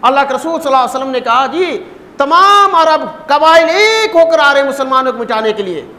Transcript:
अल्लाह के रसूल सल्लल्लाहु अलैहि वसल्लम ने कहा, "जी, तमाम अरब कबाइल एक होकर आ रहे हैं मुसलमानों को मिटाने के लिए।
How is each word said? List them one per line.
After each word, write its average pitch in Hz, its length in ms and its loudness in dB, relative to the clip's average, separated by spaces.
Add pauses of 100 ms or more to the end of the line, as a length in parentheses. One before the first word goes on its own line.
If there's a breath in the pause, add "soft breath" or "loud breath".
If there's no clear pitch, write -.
अल्लाह 269 200 2
के 269 100 -6
रसूल 277 180 -6
सल्लल्लाहु 277 320 -2
अलैहि 247 120 -6
वसल्लम 269 140 -6
ने 262 120 -4
कहा, 247 260 0
"जी, 339 240 -4 (460)
तमाम 392 560 4
अरब 320 560 0
कबाइल 320 380 4
एक 427 480 0
होकर 330 240 4
आ 285 120 4
रहे 277 100 2
हैं 277 40 -2
मुसलमानों 262 460 -2
को 233 60 -8
मिटाने 220 340 -4
के 196 100 -6
लिए। 175 260 -10 (100)